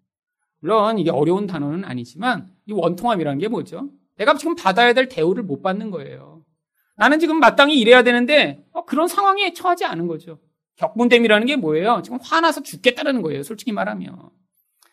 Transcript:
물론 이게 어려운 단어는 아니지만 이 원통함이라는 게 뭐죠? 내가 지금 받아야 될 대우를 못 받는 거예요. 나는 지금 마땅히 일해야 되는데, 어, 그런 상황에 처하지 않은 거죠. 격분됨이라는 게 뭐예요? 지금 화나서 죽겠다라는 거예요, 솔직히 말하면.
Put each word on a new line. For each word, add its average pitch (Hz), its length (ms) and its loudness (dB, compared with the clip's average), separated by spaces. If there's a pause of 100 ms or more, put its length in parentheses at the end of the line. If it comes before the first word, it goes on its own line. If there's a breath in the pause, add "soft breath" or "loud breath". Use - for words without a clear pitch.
(600)
물론 214 400 0
이게 165 100 0
어려운 170 380 0
단어는 160 360 -6
아니지만 151 720 -8 (140)
이 202 40 -10
원통함이라는 175 680 -2
게 190 80 -4
뭐죠? 220 420 -8 (280)
내가 262 180 0
지금 330 200 -6
받아야 233 380 2
될 254 160 0
대우를 180 340 -2
못 143 180 -8
받는 202 280 -6
거예요. 143 560 -16 (500)
나는 262 240 2
지금 320 200 0
마땅히 285 400 4
일해야 240 240 8
되는데, 240 680 2
어, 349 140 -10
그런 311 220 0
상황에 392 460 0
처하지 359 320 -2
않은 175 220 -4
거죠. 160 320 -12 (360)
격분됨이라는 226 720 2
게 285 80 -2
뭐예요? 175 480 0
지금 247 180 -12
화나서 320 400 -2
죽겠다라는 262 640 -2
거예요, 143 180 -6
솔직히 220 300 -12
말하면. 196 580 -8 (640 soft breath)